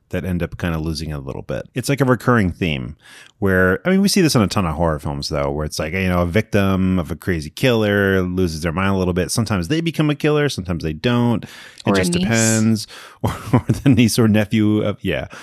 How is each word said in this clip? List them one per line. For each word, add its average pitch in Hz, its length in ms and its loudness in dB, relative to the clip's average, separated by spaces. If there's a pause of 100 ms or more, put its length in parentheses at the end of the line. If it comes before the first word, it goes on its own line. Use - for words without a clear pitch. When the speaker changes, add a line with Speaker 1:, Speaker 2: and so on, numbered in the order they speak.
(100)
Speaker 1:
that 87 140 -6
end 87 180 -2
up 82 140 -6
kinda 85 220 -2
losing 78 320 -6
it - 20 -6
a 73 60 -8
little 67 240 -10
bit. - 320 -8
It's 131 160 -6
like 139 100 -2
a 139 60 4
recurring 117 440 4
theme 73 460 -4 (440)
where, 92 460 2
I 175 40 2
mean, 190 100 4
we 202 80 2
see 190 140 2
this 156 120 2
in 127 60 4
a 101 60 4
ton 98 180 -2
of 80 100 -2
horror 80 240 0
films, 71 300 -8
though, 71 220 -2
where 76 160 -4
it's - 120 -8
like, 78 140 -6
you 92 160 -2
know, 90 140 2
a 87 40 2
victim 95 720 0
of 76 120 -4
a 87 40 -6
crazy 80 360 -4
killer 101 720 2
loses 90 400 -2
their 85 100 -2
mind 95 220 0
a - 20 0
little 90 160 0
bit. 87 180 -2
Sometimes 104 380 -2
they 156 140 -2
become 156 260 0
a 147 60 0
killer, 147 340 0
sometimes 87 340 -6
they 78 120 -4
don't. 120 500 0
It - 60 -20 (340)
Speaker 2:
Or - 80 0
a - 40 2
Speaker 1:
just 175 180 2
Speaker 2:
niece. 175 80 0
Speaker 1:
depends. 113 720 2
<laughs> - 40 -18 (260)
Or, 107 120 -2 (180)
or 135 160 2
the - 220 0
niece 117 280 4
or 113 100 4
nephew 107 520 2
of, 104 220 -2
yeah. 76 240 -2 (160)